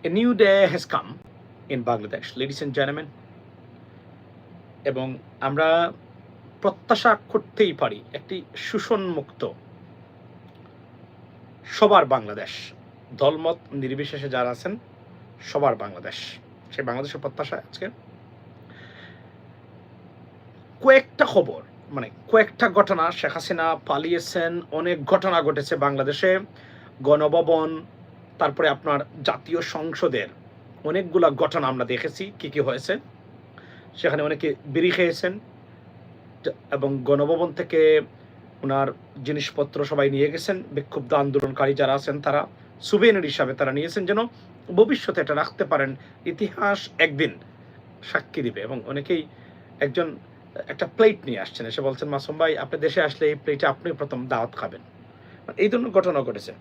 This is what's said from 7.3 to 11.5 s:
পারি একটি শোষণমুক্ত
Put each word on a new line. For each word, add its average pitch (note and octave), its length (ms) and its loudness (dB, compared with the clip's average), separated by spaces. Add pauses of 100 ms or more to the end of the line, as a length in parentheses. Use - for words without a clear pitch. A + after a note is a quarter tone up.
পারি A2 300 -4 (100)
একটি - 280 -10 (140)
শোষণমুক্ত F#3 920 -4 (2250)